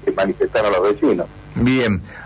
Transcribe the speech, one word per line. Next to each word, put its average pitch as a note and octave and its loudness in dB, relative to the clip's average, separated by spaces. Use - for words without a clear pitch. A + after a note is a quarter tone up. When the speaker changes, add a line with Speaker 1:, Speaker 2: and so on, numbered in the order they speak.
Speaker 1:
que G2 0
manifestaron G2 0
los F#2 2
vecinos. A#2 0
Speaker 2:
Bien, A#2+ 2